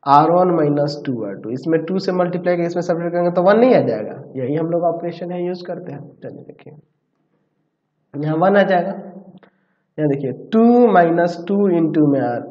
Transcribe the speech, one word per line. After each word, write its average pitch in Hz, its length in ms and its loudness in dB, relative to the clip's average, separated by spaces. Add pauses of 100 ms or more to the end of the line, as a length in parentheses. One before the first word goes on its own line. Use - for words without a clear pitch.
आर 147 240 6
वन 180 240 4
माइनस 147 520 0
टू 139 60 -4 (120)
आर 98 100 -8
टू। 107 160 -12
इसमें 160 340 0
टू 190 140 -4
से 185 140 -4
multiply 180 440 -2
करके 170 100 -2
इसमें 175 160 -4
subtract 170 300 -4
करेंगे 175 180 0
तो 175 120 0
वन 202 160 4
नहीं 247 160 6
आ 160 80 6
जाएगा, 110 320 -4 (220)
यही 131 180 -4
हम 165 160 -2
लोग 170 140 -2
operation 170 480 -6
है 180 140 -6
यूज़ 180 200 -8
करते 180 260 -12
हैं। 147 80 -14 (220)
चलिए 135 200 -16
देखिए - 300 -20 (1400)
यहाँ 151 220 -4
वन 190 200 2
आ 196 80 6
जाएगा, 185 260 0 (1080)
यहाँ 151 120 0
देखिए 139 220 -4 (200)
two 226 120 4 (280)
minus 170 560 2
two 202 80 0 (140)
into 160 380 2
में 135 120 2
R 120 200 -4 (100)